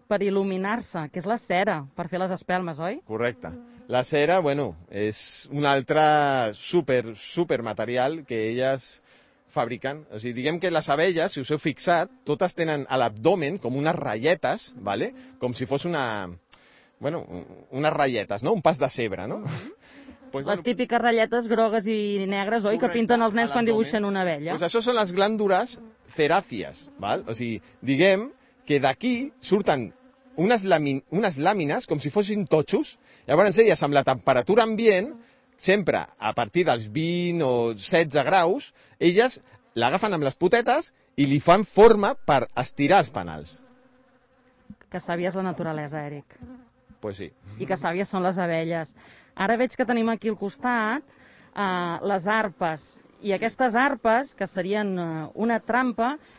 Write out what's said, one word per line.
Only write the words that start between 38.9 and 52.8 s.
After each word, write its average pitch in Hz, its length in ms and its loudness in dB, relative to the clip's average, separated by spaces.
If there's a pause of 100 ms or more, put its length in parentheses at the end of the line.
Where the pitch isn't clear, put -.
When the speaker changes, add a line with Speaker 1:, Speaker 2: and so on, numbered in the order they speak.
Speaker 2:
elles 202 380 4 (380)
l'agafen 175 400 2
amb 151 100 0
les 135 100 0
potetes 240 600 2 (220)
i 139 100 4
li 143 140 2
fan 190 240 6
forma 214 500 8
per 131 320 2 (100)
estirar 143 440 4
els 143 100 0
panals. 82 480 -10 (1300)
Speaker 1:
Que 180 120 -10
sàvia 175 280 -4
és 180 80 -6
la 190 80 -4
naturalesa, 156 600 -6
Eric. 147 320 -14 (600)
Speaker 2:
Pues 101 180 -8
sí. 90 100 -12 (300)
Speaker 1:
I - 80 -6
que 185 100 -2
sàvies 170 320 -4
són 185 140 -4
les 180 160 0
abelles. 165 560 -4 (400)
Ara 226 220 0
veig 247 180 0
que 247 140 -2
tenim 233 240 0
aquí 226 160 -4
al 208 80 -4
costat, 233 680 -4 (540)
eh, 180 480 -2
les 190 240 -2
arpes. 190 720 -2 (240)